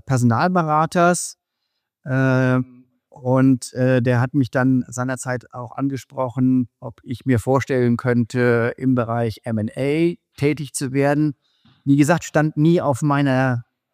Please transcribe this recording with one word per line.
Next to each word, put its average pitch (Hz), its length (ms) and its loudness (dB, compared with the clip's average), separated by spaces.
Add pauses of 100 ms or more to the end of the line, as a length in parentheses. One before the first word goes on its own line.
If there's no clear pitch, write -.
Personalberaters. 156 1300 0 (680)
Ähm, 127 840 0 (220)
und, 131 680 0
äh, 127 280 2
der 123 180 2
hat 127 140 -2
mich 135 160 0
dann 131 380 0
seinerzeit 127 640 -8
auch 123 220 -16
angesprochen, 131 920 -2 (120)
ob - 240 -16
ich 127 200 -12
mir 127 140 2
vorstellen 123 580 0
könnte, 120 800 0
im 131 200 0
Bereich 117 480 -4
M 113 140 -4
and 107 180 -4
A 156 380 -2 (220)
tätig 143 360 -4
zu 131 200 -6
werden. 143 440 0 (480)
Wie 139 120 4
gesagt, 151 280 2
stand 156 320 0
nie 165 240 4
auf 135 220 -2
meiner, 135 640 0 (260)